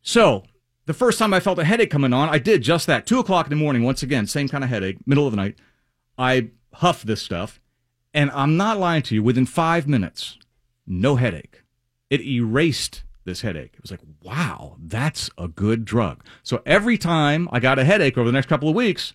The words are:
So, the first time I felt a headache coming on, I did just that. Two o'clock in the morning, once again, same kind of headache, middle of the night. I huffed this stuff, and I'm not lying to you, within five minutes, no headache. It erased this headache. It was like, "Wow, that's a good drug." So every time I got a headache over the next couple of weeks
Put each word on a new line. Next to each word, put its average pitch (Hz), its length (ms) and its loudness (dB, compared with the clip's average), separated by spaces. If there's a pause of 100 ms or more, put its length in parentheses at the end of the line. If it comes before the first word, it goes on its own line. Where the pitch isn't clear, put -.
So, 165 440 4 (420)
the 156 80 -4
first 240 240 2
time 220 140 2
I 185 80 4
felt 185 180 0
a 165 60 0
headache 220 260 2
coming 139 220 2
on, 139 160 2
I 151 100 2
did 160 240 2
just 156 240 0
that. 131 200 0
Two 247 120 2
o'clock 180 280 0
in 143 40 -8
the 147 60 -2
morning, 147 260 2
once 127 200 0
again, 127 240 -2
same 143 220 -4
kind 139 160 -6
of 127 60 -4
headache, 98 360 -4
middle 143 200 2
of 123 60 -2
the 107 40 -2
night. 101 200 -2 (640)
I 127 300 0 (260)
huffed - 320 0
this 107 160 -4
stuff, 95 380 -8 (520)
and 143 200 2
I'm 139 240 2
not 208 220 0
lying 170 240 0
to - 120 -4
you, 107 80 2
within 123 240 2
five 165 420 0
minutes, - 500 -4 (480)
no 110 300 0
headache. 113 460 -4 (480)
It 143 100 0
erased 123 840 -2 (200)
this 90 160 -10
headache. 82 340 -8
It - 60 -20
was - 100 -18
like, 92 120 -16 (200)
"Wow, 113 560 -8
that's 104 600 -6
a 87 100 -8
good 107 380 -2
drug." 104 360 -2 (200)
So - 240 -4
every 208 320 2
time 160 520 0
I 120 100 0
got 131 180 2
a 131 60 2
headache 160 340 4
over 117 100 2
the 120 60 2
next 139 140 0
couple 151 200 0
of 156 60 2
weeks 226 400 -2